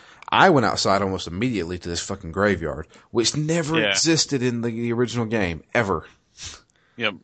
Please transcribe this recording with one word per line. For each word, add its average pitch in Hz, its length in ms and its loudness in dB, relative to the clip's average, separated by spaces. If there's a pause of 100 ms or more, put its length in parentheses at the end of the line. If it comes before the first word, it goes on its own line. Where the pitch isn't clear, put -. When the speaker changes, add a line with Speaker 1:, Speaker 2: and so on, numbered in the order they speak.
(320)
Speaker 1:
I 147 180 6
went 135 160 6
outside 98 380 2
almost 95 240 -4
immediately 90 500 -2
to 87 120 -12
this 85 120 -4
fucking 95 300 -10
graveyard, 82 560 0 (240)
which 117 260 0
never 156 420 0
Speaker 2:
Yeah. 104 120 2
Speaker 1:
existed 143 500 2
in 120 200 0
the, 117 100 -2
the 117 220 -2
original 117 340 0
game, 95 340 -2 (140)
ever. 98 320 0 (880)
Speaker 2:
Yep. 107 260 -2